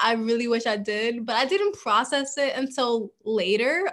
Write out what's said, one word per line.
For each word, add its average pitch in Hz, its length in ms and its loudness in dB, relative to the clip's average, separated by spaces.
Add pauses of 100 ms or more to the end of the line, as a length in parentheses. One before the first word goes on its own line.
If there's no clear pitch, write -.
I 226 140 4
really 233 340 0
wish 233 180 0
I 214 100 0
did, 220 500 -4
but 233 100 -2
I 254 80 2
didn't 392 320 0
process 262 640 0
it 277 180 0
until 240 560 -2 (120)
later 220 680 0